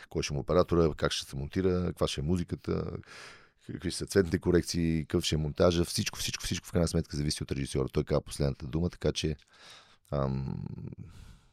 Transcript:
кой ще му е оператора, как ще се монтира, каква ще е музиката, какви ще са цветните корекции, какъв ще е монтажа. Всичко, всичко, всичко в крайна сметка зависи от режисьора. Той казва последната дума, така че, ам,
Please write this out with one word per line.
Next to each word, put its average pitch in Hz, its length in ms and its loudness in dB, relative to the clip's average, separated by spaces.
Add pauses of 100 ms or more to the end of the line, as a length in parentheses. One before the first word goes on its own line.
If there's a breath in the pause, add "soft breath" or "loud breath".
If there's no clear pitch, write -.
кой 80 140 -2
ще - 120 -2
му 69 60 -2
е - 20 -2
оператора, 82 540 4
как - 160 0
ще - 180 -6
се 67 60 -8
монтира, 90 500 0
каква 87 220 0
ще - 120 -4
е 69 40 -2
музиката, 85 600 -2 (800 loud breath)
какви - 240 -6
ще - 80 -4
са 78 80 -6
цветните 92 320 4
корекции, 82 680 4
какъв 87 200 0
ще - 100 0
е 78 40 4
монтажа. 85 460 4
Всичко, - 340 -4
всичко, - 260 -6
всичко - 220 -6
в - 60 -18
крайна 85 160 2
сметка 82 280 -2
зависи 73 260 -2
от 69 100 -4
режисьора. 67 360 -2
Той 73 160 0
казва 71 160 2
последната - 460 -2
дума, 80 240 -2
така - 220 -2
че, 78 240 -2 (760 soft breath)
ам, 67 520 -2 (880 soft breath)